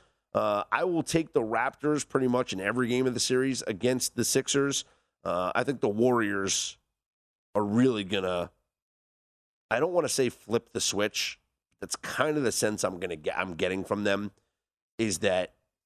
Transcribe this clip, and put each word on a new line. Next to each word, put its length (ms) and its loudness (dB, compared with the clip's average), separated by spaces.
Uh, 360 2
I 140 2
will 180 0
take 300 -2
the 80 2
Raptors 680 0
pretty 220 0
much 240 0
in 80 -4
every 260 0
game 200 2
of 80 2
the 40 -4
series 440 0
against 520 -2
the 120 0
Sixers. 580 2
Uh, 300 -2
I 100 0
think 160 -4
the 80 2
Warriors 880 0
are 100 2
really 400 4
gonna, 460 -2
I 100 0
don't 140 0
wanna 160 0
say 180 0
flip 460 -4
the 80 -4
switch. 580 -2
That's 160 -8
kind 400 -2
of 60 0
the 100 2
sense 320 0
I'm 160 -4
gonna 160 -6
get, 220 -6
I'm 160 -4
getting 300 -2
from 200 -2
them, 280 0
is 220 -2
that 340 0